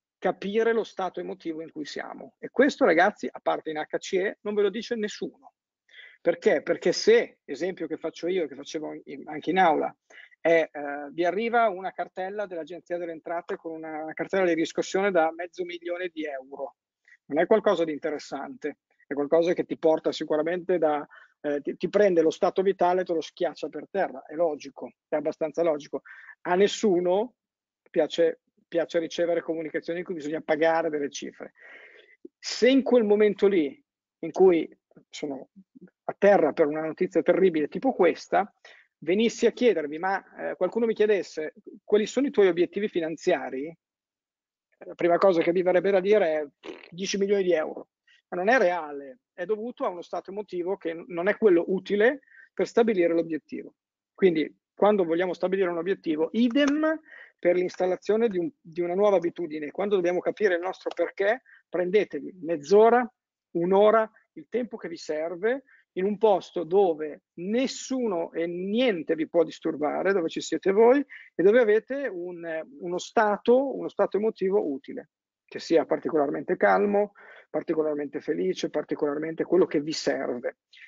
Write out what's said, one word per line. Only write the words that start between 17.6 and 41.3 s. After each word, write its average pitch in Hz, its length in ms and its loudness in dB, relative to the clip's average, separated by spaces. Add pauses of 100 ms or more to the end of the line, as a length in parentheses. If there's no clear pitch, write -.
di 160 80 0
interessante, 143 880 -8 (300)
è 143 60 -8
qualcosa 165 400 2
che 156 100 -2
ti 135 120 -8
porta 156 360 2
sicuramente 165 680 -2
da 151 260 0 (360)
eh, 147 200 -4
ti, 170 160 -8
ti 185 120 -4
prende 190 340 4
lo 160 80 2
stato 185 320 0
vitale 185 400 0
e - 20 -12
te 180 80 -6
lo 165 80 -2
schiaccia 156 480 -6
per 151 220 -12
terra. 139 340 -4
È 151 100 -16
logico, 147 580 -4 (160)
è 160 80 -2
abbastanza 156 460 -4
logico. 151 400 -4 (400)
A 175 120 -2
nessuno 190 800 2 (560)
piace, 160 500 0 (260)
piace 165 320 -4
ricevere 170 440 -2
comunicazioni 165 580 -6
in 170 40 -10
cui 190 100 -8
bisogna 151 260 -6
pagare 160 500 2
delle 143 200 -4
cifre. - 420 -14 (880)
Se - 300 0
in 269 140 6
quel 240 220 4
momento 208 420 4
lì, 165 360 0 (380)
in 165 120 -8
cui 185 360 6 (420)
sono 139 400 -10 (540)
a - 120 -6
terra 175 360 6
per 156 140 2
una 156 140 -2
notizia 160 420 0
terribile 170 460 2
tipo 240 240 -2
questa, 175 600 0 (460)
venissi 208 480 0
a 220 60 2
chiedermi, 160 460 0
ma, 180 520 -6
eh, 156 60 -8
qualcuno 226 300 -2
mi 220 80 0
chiedesse: 180 600 0 (300)